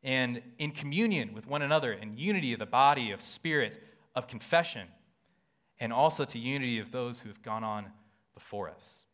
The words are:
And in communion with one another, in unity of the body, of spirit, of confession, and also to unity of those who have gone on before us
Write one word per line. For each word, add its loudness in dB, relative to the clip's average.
And 0
in -2
communion 0
with -12
one 0
another, 4
in -6
unity 0
of -4
the -4
body, 6
of -8
spirit, -2
of -4
confession, 0
and -2
also 2
to -10
unity -2
of -12
those -6
who -16
have -20
gone -6
on -4
before -8
us -18